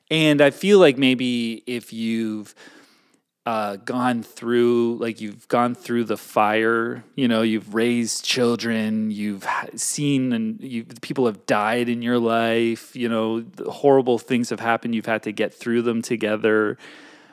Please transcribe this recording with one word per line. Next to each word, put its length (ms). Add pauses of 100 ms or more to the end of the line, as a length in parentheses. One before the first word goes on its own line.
And 320
I 80
feel 300
like 180
maybe 680
if 260
you've, 640 (880)
uh, 320
gone 460
through, 760
like, 220
you've 260
gone 280
through 300
the 120
fire, 840 (120)
you 140
know, 140
you've 300
raised 520
children, 840
you've 340
ha-, 300
seen 580
and 280
you've, 260 (140)
people 260
have 180
died 420
in 140
your 180
life, 760
you 120
know, 340
the 300
horrible 460
things 320
have 100
happened, 360
you've 100
had 180
to 80
get 220
through 280
them 200
together. 760 (560)